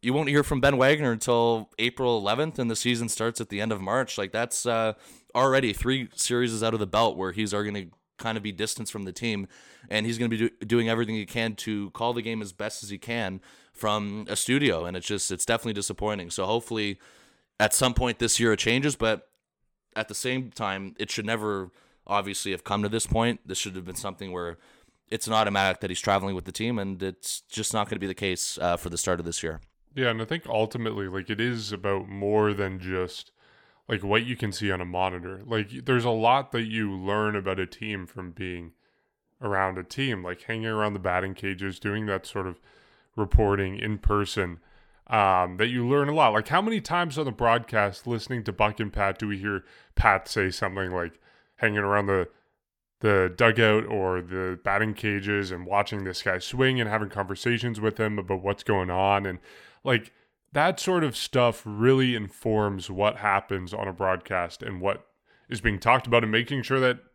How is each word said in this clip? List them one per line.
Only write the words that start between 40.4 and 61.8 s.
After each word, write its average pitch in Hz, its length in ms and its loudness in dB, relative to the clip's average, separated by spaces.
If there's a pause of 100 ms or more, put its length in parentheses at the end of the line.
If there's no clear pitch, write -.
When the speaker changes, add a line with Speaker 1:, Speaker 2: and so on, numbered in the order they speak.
Speaker 2:
hanging 113 240 -6
around 107 260 0
the 101 60 -4
batting 92 360 0
cages, 98 440 -6
doing 107 280 -2
that 98 200 -2
sort 95 200 -6
of 87 140 -10 (560)
reporting 98 600 4
in 107 200 -4
person, 98 600 0 (480)
um, 95 480 4
that 107 120 2
you 123 200 -2
learn 143 200 2
a 147 60 -2
lot. 135 200 6
Like, 107 140 2
how 165 120 4
many 214 220 -2
times 165 360 -2
on 156 60 0
the 131 80 -2
broadcast, 113 760 2
listening 117 380 -4
to 104 80 -4
Buck 107 260 2
and 104 140 -4
Pat, 98 260 0
do 107 80 -4
we 101 120 -4
hear 98 260 -4 (320)
Pat 98 320 4
say 95 220 0
something 95 420 -4
like, 85 260 -4 (380)
hanging 104 220 0
around 101 280 2
the, 95 220 2 (720)
the 95 340 4
dugout 110 520 6
or 92 340 0
the 92 420 -4
batting 101 320 0
cages 101 560 0
and 90 160 -8
watching 101 380 0
this 92 180 -6
guy 92 160 0
swing 127 400 0
and 113 100 0
having 107 200 -2
conversations 107 720 -2
with 107 180 0
him 104 200 0
about 92 240 -2
what's 101 200 -2
going 92 280 2
on? 98 360 4
And, 90 140 -4 (420)
like, 120 300 0 (400)
that 165 280 2
sort 180 240 2
of 131 120 -2
stuff 120 480 2
really 123 500 4